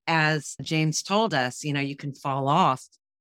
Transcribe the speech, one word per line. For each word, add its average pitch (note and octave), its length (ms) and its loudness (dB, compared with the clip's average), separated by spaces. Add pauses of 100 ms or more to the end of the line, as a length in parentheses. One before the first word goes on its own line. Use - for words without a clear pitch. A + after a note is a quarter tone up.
As D#3 560 2
James D#3 400 0
told G#3 320 0
us, B2+ 300 -2
you D3 100 -4
know, C#3+ 60 -2
you C#3 160 -4
can C#3+ 180 -8
fall C3+ 340 -2
off D3 400 2 (340)